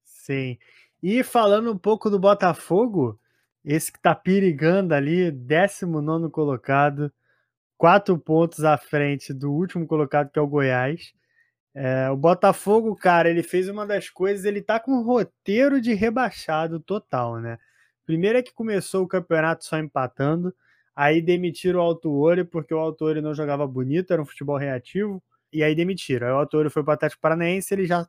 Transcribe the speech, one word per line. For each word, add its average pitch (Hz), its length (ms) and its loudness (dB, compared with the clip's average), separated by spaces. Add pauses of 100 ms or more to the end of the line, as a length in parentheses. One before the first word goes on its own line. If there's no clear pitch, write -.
Sim. 131 540 -8 (440)
E 220 220 0
falando 220 480 2
um 202 60 -6
pouco 214 320 0
do 202 100 2
Botafogo, 185 1000 2 (440)
esse 156 280 -2
que - 100 -20
tá 170 120 4
perigando 180 800 2
ali, 160 380 0
décimo 156 680 0
nono 160 280 -2
colocado, 143 840 0 (680)
quatro 185 420 4
pontos 156 460 0
à 151 120 4
frente 143 560 -4
do 139 180 -6
último 170 360 -4
colocado, 147 420 0
que - 100 -6
é - 20 2
o 147 60 0
Goiás. 139 680 -2 (640)
É, 131 340 -2
o 135 80 -2
Botafogo, 190 760 2
cara, 170 340 4
ele 170 140 0
fez 180 260 -2
uma 208 160 -8
das 202 240 -4
coisas, 190 340 -4
ele 202 180 -2
tá 220 180 0
com 226 120 -4
um 247 120 2
roteiro 247 760 0
de 233 140 0
rebaixado 185 840 -2
total, 123 600 -4
né? 117 200 -10 (480)
Primeiro 185 320 0
é - 20 -2
que 247 100 -8
começou 202 520 -4
o 175 40 -8
campeonato 165 560 -2
só - 140 -6
empatando, 156 760 -4 (420)
aí 151 260 4
demitiram 180 580 0
o 170 40 2
Autuori 165 600 2
porque 165 300 -8
o 160 60 0
Autuori 156 420 -2
não 151 140 -4
jogava 143 320 -2
bonito, 131 440 -2
era 165 100 0
um 143 40 -6
futebol 143 320 -6
reativo, 175 640 -6 (320)
e 151 100 0
aí 151 120 2
demitiram. 160 520 -2
Aí 127 60 0
o 135 40 2
Autuori 151 340 0
foi 151 120 -2
pro 147 100 0
Atlético 147 280 -4
Paranaense, 170 520 -2
ele 196 120 -2
já 170 240 -2